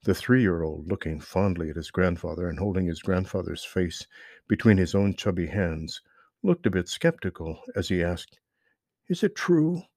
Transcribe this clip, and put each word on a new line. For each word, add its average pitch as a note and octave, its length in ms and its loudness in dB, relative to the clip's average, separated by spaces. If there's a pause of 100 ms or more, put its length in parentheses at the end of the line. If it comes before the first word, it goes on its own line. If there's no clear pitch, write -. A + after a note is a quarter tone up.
The G2 100 2
three-year-old, E2+ 720 0
looking D#2+ 320 -4
fondly E2+ 520 -2
at D2 60 -10
his E2 140 -10
grandfather F2 580 -2
and E2 100 -6
holding F#2+ 280 0
his E2 140 -4
grandfather's F#2 640 -2
face - 420 -4 (420)
between G#2+ 280 6
his F2+ 180 2
own G2+ 200 2
chubby F2 320 -2
hands, E2 560 -4 (400)
looked F3 240 2
a G#2 40 4
bit F#2 180 -2
skeptical F2 760 -4 (120)
as G2 140 -4
he F2+ 140 2
asked, F2 360 -4 (680)
"Is F3+ 140 -2
it G3+ 120 0
true?" E3+ 480 2 (140)